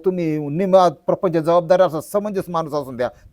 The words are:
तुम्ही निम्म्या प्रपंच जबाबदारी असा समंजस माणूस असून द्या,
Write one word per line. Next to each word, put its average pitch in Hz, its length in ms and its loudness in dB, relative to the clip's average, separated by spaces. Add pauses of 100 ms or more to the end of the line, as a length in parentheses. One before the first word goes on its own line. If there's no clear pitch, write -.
तुम्ही 160 440 -2
निम्म्या 185 400 4
प्रपंच 175 440 -2
जबाबदारी 170 500 2
असा 156 180 0
समंजस 202 480 -4
माणूस 160 240 -4
असून 135 240 -6
द्या, 120 120 -2 (240)